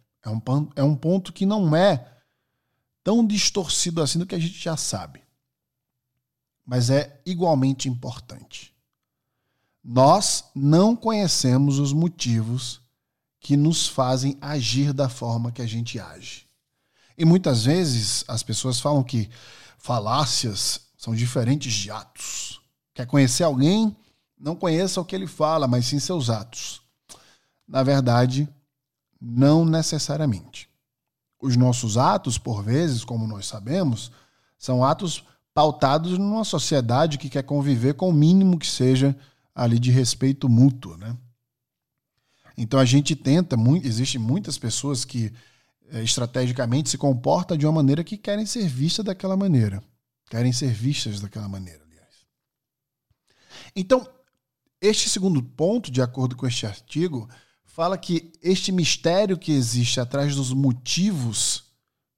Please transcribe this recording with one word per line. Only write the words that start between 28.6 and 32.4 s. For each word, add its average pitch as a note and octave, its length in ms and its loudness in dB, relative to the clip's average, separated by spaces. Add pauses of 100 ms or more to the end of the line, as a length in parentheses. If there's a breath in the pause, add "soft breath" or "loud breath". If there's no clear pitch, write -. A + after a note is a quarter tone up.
não C3+ 440 4
necessariamente. D3+ 1040 -2 (720)
Os C3 160 0
nossos A#2+ 400 2
atos, D3 420 0
por G#2 260 -6